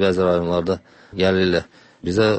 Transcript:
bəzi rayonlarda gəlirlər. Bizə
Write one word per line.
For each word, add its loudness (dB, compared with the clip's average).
bəzi 0
rayonlarda -2
gəlirlər. 0
Bizə 0